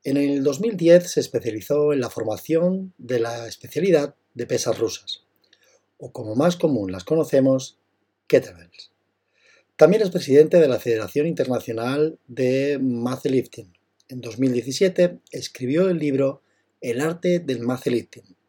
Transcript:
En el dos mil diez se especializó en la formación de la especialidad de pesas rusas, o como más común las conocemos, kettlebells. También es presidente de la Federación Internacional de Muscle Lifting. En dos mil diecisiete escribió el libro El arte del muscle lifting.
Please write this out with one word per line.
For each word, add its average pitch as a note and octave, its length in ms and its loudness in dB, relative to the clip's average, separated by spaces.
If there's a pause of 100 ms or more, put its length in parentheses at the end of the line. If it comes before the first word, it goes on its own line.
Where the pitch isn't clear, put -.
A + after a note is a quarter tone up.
En C3+ 100 0
el C#3+ 260 2
dos C#3+ 200 0
mil A3 160 -2
diez F3 340 6
se - 80 0
especializó B2+ 720 -2
en C#3+ 80 0
la A#2+ 100 -4
formación E3 880 -2
de B2 220 -4
la A#2 260 -4
especialidad D3 680 0 (180)
de A#2+ 140 -8
pesas A#2 320 -2
rusas, - 460 -6 (720)
o C3+ 160 -16
como G#2+ 220 -10
más E3+ 200 0
común A#2 380 -2
las F#2 100 -10
conocemos, C3+ 760 0 (500)
kettlebells. - 640 0 (840)
También E3+ 260 6
es F#3 100 0
presidente D#3 500 4
de C#3+ 80 6
la A#2+ 100 0
Federación A#2+ 480 -2
Internacional B2+ 880 -2 (100)
de C3+ 540 -2
Muscle B2+ 500 -2
Lifting. A#2 460 -4 (300)
En B2+ 140 -12
dos A2+ 180 -12
mil C3 140 2
diecisiete F3 680 0 (100)
escribió C#3+ 600 -2
el E3+ 100 0
libro C3+ 420 0 (380)
El A#2+ 220 -4
arte F3 400 0
del C3 200 -6
muscle B2 300 -2
lifting. - 460 -6 (120)